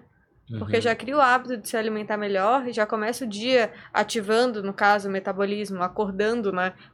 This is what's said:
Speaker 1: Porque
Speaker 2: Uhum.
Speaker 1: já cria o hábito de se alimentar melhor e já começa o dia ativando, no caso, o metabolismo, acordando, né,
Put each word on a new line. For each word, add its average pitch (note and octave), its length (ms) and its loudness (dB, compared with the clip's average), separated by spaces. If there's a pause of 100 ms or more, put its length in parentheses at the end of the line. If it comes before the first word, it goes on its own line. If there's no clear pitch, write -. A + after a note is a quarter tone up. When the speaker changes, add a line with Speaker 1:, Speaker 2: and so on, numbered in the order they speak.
(580)
Speaker 1:
Porque G#2+ 180 -2
Speaker 2:
Uhum. A3+ 60 2
Speaker 1:
já A3+ 120 2
cria A3+ 220 -4
o D4 40 4
hábito B3 360 4
de G#3 120 -12
se - 80 -4
alimentar G#3+ 400 -2
melhor G#3 520 0
e A#3+ 40 -6
já G#3+ 140 0
começa A3+ 380 -4
o A#3 40 -6
dia A3+ 440 2 (200)
ativando, A3 680 0
no G3 100 -4
caso, G3+ 360 2
o - 20 -4
metabolismo, G3 720 -2
acordando, G3+ 680 0
né, F#3 220 -2 (200)